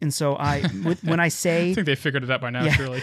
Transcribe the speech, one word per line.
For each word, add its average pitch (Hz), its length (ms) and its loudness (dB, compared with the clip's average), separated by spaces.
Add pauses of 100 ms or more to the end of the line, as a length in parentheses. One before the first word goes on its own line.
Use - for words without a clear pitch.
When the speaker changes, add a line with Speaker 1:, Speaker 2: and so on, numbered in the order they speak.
Speaker 1:
and 147 120 0
so 143 220 0
I, 143 260 0
Speaker 2:
<laughs> 185 240 -2
Speaker 1:
with, 175 180 0
when 165 160 2
I 170 100 4
say 175 420 2
Speaker 2:
I - 20 2
think 185 140 0
they 139 80 2
figured 135 280 -2
it 123 80 -4
out 127 100 0
by 120 100 -4
now, 123 140 -2
Speaker 1:
Yeah. 151 80 4
Speaker 2:
surely. 131 300 -6